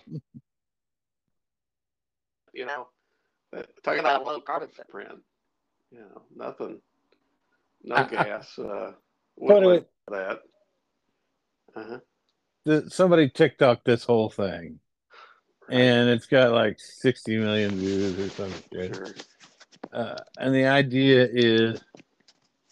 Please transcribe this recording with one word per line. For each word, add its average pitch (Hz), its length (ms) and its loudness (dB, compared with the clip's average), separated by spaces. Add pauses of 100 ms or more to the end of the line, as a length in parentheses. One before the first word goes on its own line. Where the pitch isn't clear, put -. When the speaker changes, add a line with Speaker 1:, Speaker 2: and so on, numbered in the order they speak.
Speaker 1:
<laughs> 156 160 -14 (2250)
You 131 100 -12
know, 123 240 -12 (680)
uh, - 100 -12 (200)
talking 151 160 -2
about 139 220 0
a - 20 -10
low 151 160 -8
carbon 147 340 -10
footprint. - 440 -20 (720)
You 120 80 -20
know, - 240 -20 (120)
nothing, 117 460 -14 (1040)
no 120 120 -4
Speaker 2:
I, 139 40 2
I 135 60 2
Speaker 1:
gas, 104 520 -8
uh, 101 340 -10 (460)
Speaker 2:
By 202 220 6
the 190 60 4
Speaker 1:
would - 0 -
Speaker 2:
way, 180 180 4 (240)
Speaker 1:
that. 98 300 -8 (1400)
Uh-huh. 113 240 -14 (680)
Speaker 2:
the, 151 240 0
somebody 175 400 4
TikToked 135 560 2
this 117 200 0
whole 110 260 0
thing, 85 480 -8 (880)
Speaker 1:
Right. 127 120 -2
Speaker 2:
and 120 280 4
it's 120 160 0
got, 131 280 4
like, 113 280 0
sixty - 560 -4
million 107 360 0
views 95 460 -2
or 95 120 -6
some 98 220 -10 (200)
shit. 92 220 -8
Speaker 1:
Sure. 95 140 -12 (840)
Speaker 2:
Uh, 117 240 -10 (220)
and 135 160 -2
the 131 100 2
idea 135 680 4
is, 113 480 2 (920)